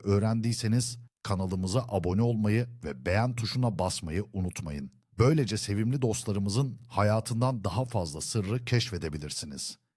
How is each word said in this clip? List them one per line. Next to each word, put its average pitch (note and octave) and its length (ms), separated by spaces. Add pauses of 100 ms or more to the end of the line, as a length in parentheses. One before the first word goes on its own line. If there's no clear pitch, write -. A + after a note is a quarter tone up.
öğrendiyseniz A2 920 (260)
kanalımıza F#2+ 640
abone F#2 340
olmayı A#2 460 (160)
ve C2 220
beğen A2+ 300
tuşuna A#2 440
basmayı F2+ 540
unutmayın. E2+ 580 (280)
Böylece B2 380
sevimli A2 440
dostlarımızın A2 840
hayatından A2 760
daha G2+ 220
fazla E2 360
sırrı A2+ 440
keşfedebilirsiniz. D2+ 1120 (200)